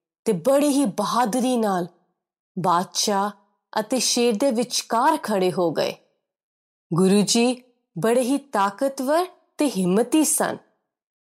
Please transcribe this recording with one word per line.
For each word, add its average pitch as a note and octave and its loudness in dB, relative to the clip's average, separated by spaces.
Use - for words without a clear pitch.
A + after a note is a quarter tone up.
ਤੇ A3+ 0
ਬੜੀ C4+ 2
ਹੀ C#4 2
ਬਹਾਦਰੀ A3+ 0
ਨਾਲ F#3+ -2
ਬਾਦਸ਼ਾਹ F#3+ 0
ਅਤੇ A3+ -2
ਸ਼ੇਰ A#3+ 0
ਦੇ C#4 2
ਵਿਚਕਾਰ A#3+ 0
ਖੜੇ F#3+ 0
ਹੋ E3+ -2
ਗਏ। - -2
ਗੁਰੂ F#3+ 4
ਜੀ A#3+ 0
ਬੜੇ A#3 2
ਹੀ B3+ 0
ਤਾਕਤਵਰ C4+ -2
ਤੇ D4+ 2
ਹਿੰਮਤੀ G#3+ 2
ਸਨ - -2